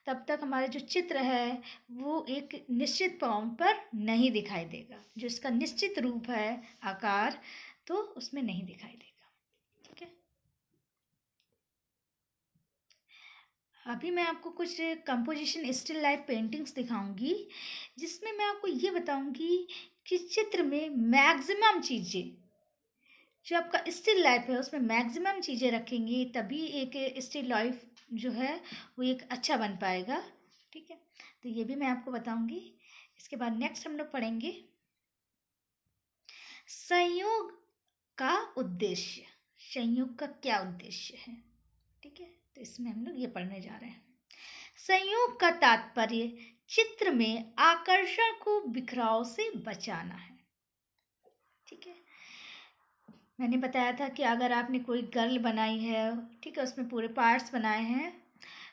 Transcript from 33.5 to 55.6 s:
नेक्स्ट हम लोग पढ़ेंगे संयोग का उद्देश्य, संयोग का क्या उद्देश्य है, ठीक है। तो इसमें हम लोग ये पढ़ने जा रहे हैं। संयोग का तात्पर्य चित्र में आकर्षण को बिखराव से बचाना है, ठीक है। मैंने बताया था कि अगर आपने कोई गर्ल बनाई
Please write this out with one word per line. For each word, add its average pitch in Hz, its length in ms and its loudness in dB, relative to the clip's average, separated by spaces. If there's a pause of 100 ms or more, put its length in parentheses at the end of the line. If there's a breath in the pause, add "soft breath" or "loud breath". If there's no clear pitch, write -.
नेक्स्ट 302 280 -4
हम 302 100 -6
लोग 302 160 -6
पढ़ेंगे 233 400 -4 (2250 loud breath)
संयोग 359 840 0 (680)
का 285 180 2 (220)
उद्देश्य, 185 640 -4 (360)
संयोग 254 580 -2
का 294 80 -4
क्या 254 340 0
उद्देश्य - 580 -10
है, 233 160 -16 (680)
ठीक 285 180 -20
है। 349 60 -16 (280)
तो 277 60 -18
इसमें 240 300 -8
हम 220 140 -6
लोग 330 140 -6
ये 247 100 -2
पढ़ने 190 320 -6
जा 220 160 -14
रहे 240 140 -14
हैं। - 120 -20 (760 loud breath)
संयोग 403 600 2
का 339 180 8
तात्पर्य 226 720 4 (360 loud breath)
चित्र 440 440 2
में 226 480 2
आकर्षण 370 800 6
को 415 220 2
बिखराव 240 640 0
से 427 300 -4
बचाना 180 580 -8
है, - 240 -20 (1300)
ठीक - 200 -20
है। 349 140 -18 (1400 loud breath)
मैंने 247 180 4
बताया 254 340 2
था 269 160 -2
कि 269 140 -4
अगर 240 300 4
आपने 247 280 2
कोई 247 240 0
गर्ल 247 360 2
बनाई 220 380 2